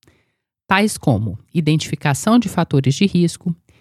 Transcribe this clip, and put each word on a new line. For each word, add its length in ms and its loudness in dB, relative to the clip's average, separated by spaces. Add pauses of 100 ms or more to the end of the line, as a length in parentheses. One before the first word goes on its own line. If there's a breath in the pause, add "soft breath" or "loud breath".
(680)
tais 320 0
como 400 -2 (160)
identificação 840 0
de 80 -2
fatores 480 0
de 100 2
risco, 480 -2 (260)